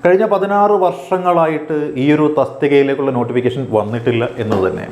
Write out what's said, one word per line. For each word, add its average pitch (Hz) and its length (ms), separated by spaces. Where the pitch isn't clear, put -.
കഴിഞ്ഞ 190 280
പതിനാറ് 202 520
വർഷങ്ങളായിട്ട് 165 920
ഈ - 20
ഒരു 151 100
തസ്തികയിലേക്കുള്ള 139 800
നോട്ടിഫിക്കേഷൻ 120 480
വന്നിട്ടില്ല 113 460
എന്നത് 104 220
തന്നെ. 87 260